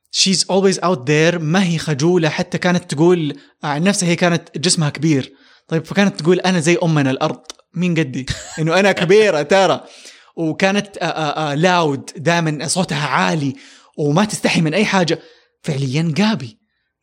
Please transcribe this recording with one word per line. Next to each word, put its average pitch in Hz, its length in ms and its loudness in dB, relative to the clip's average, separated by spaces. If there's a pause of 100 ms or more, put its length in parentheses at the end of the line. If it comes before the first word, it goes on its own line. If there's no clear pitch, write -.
(160)
she's 185 240 2
always 190 360 2
out 175 320 -2
there. 156 320 2
ما 165 240 0
هي 170 140 0
خجولة. 156 520 0
حتى 170 280 -6
كانت 180 360 0
تقول 160 440 2 (260)
عن 147 200 -2
نفسها، 180 260 2
هي 175 60 2
كانت 170 420 0
جسمها 156 320 0
كبير، 143 440 0 (340)
طيب، 160 180 -2
فكانت 196 340 0
تقول: 175 200 2
"أنا 180 200 0
زي 165 240 2
أمنا 151 280 2
الأرض، 151 300 -4 (340)
مين 175 240 0
قدي؟ 131 260 -4 (340)
إنه 160 200 0
أنا 196 120 4
كبيرة 190 500 4
ترى." 180 420 2 (520)
وكانت، 190 600 -2
آه، 180 80 -6
آه، 156 460 -4
آه، 143 40 -4
لاود، 160 600 0
دائمًا 160 520 -2
صوتها 151 400 -4
عالي، 151 480 -2 (420)
وما 151 280 2
تستحي 175 360 -2
من 156 120 0
أي 147 120 0
حاجة. 170 340 0 (440)
فعليًا 143 560 -4
غابي 196 400 -2 (440)